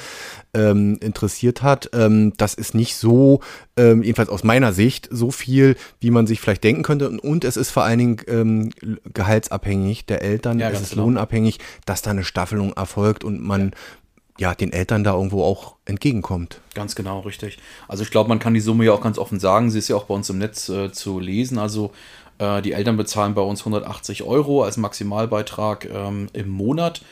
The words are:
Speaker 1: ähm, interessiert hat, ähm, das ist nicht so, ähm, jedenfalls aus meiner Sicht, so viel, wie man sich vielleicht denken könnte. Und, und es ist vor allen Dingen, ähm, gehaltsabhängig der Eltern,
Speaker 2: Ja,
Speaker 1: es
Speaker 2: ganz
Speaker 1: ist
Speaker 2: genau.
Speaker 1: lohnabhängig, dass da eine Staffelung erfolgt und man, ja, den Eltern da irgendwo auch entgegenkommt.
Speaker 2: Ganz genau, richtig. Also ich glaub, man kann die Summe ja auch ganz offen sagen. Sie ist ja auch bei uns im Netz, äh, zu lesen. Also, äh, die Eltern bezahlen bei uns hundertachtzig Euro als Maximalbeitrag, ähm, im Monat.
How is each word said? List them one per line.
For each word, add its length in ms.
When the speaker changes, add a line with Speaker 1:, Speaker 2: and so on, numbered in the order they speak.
Speaker 1:
ähm, 480
interessiert 640
hat, 320
ähm, 420
das 160
ist 220
nicht 220
so, 440
ähm, 240
jedenfalls 260
aus 160
meiner 300
Sicht, 360
so 200
viel, 460
wie 100
man 160
sich 160
vielleicht 220
denken 180
könnte. 260
Und, 120
und 260
es 100
ist 140
vor 140
allen 140
Dingen, 180
ähm, 440
gehaltsabhängig 840
der 160
Eltern, 380
Speaker 2:
Ja, 80
Speaker 1:
es 60
Speaker 2:
ganz 140
Speaker 1:
ist 80
Speaker 2:
genau. 100
Speaker 1:
lohnabhängig, 560
dass 160
da 80
eine 140
Staffelung 480
erfolgt 500
und 180
man, 300
ja, 160
den 200
Eltern 320
da 100
irgendwo 300
auch 400
entgegenkommt. 760
Speaker 2:
Ganz 220
genau, 240
richtig. 380
Also 160
ich 80
glaub, 160
man 140
kann 120
die 80
Summe 240
ja 80
auch 80
ganz 180
offen 200
sagen. 320
Sie 80
ist 80
ja 80
auch 120
bei 80
uns 140
im 100
Netz, 300
äh, 220
zu 300
lesen. 380
Also, 340
äh, 240
die 100
Eltern 240
bezahlen 380
bei 80
uns 220
hundertachtzig 600
Euro 400
als 120
Maximalbeitrag, 1120
ähm, 440
im 160
Monat. 640